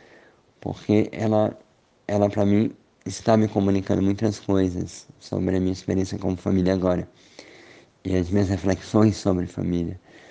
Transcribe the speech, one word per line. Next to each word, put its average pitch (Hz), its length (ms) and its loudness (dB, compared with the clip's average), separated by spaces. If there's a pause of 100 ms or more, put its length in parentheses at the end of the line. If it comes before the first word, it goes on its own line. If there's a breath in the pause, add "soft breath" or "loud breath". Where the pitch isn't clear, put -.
(600 soft breath)
porque - 520 0
ela, 107 460 0 (500)
ela, 101 220 2
pra 104 160 0
mim, 101 280 2 (320)
está 110 300 0
me 107 120 4
comunicando 98 540 0
muitas 104 380 0
coisas 92 680 -2 (120)
sobre 92 380 -2
a - 20 2
minha 92 140 0
experiência 95 440 -4
como 92 200 -2
família 95 360 0
agora 90 340 0 (960 loud breath)
e 95 120 -2
as 90 140 0
minhas 101 200 0
reflexões 98 680 0
sobre 90 280 -2
família. 87 540 -4 (320 loud breath)